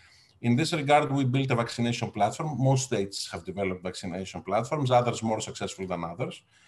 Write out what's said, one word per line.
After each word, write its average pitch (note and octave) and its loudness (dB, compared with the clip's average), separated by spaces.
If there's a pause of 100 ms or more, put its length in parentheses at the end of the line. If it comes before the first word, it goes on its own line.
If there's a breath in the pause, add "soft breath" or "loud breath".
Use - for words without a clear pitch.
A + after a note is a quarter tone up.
(420 soft breath)
In A#2+ 4
this D#3+ 2
regard, D3 4
we C3+ 2
built C3 2
a B2 4
vaccination A#2 0
platform. A#2+ -2
Most C3 4
states G2 -4
have F#2 -10
developed F#2 -4
vaccination F#2 -8
platforms, B2 0
others A#2+ 4
more A2 0
successful G2 -8
than F2 -4
others. A#2 -8 (260 soft breath)